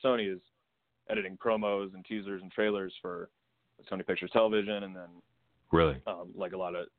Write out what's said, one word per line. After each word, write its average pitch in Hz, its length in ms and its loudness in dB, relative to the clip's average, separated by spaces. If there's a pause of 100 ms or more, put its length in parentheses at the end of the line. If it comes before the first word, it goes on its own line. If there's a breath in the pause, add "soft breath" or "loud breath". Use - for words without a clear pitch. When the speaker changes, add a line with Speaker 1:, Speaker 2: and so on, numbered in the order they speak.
Speaker 1:
Sony 113 300 2
is 90 80 -10 (680)
editing 95 280 -2
promos 101 560 0
and 92 100 -16
teasers 98 380 -6
and 92 100 -14
trailers 104 500 0
for 87 280 -8 (600)
Sony 92 160 -4
Pictures 92 280 -2
Television, 107 500 4
and 95 100 -10
then 87 160 -14 (600)
Speaker 2:
Really? 78 360 6
Speaker 1:
um, 90 280 -6
like, 92 160 -4
a 95 60 -8
lot 90 180 -2
of 87 120 -6 (120)